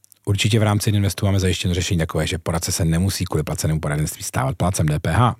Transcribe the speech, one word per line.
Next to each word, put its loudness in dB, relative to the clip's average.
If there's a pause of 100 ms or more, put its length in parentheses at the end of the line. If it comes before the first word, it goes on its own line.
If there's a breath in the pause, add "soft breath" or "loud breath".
(260)
určitě 2
v 4
rámci 2
Ininvestu 0
máme 2
zajištěno 0
řešení 0
takové, 0
že -4
poradce -4
se 0
nemusí 0
kvůli -2
placenému -2
poradenství -4
stávat -4
plátcem 0
D 0
P -2
H. 4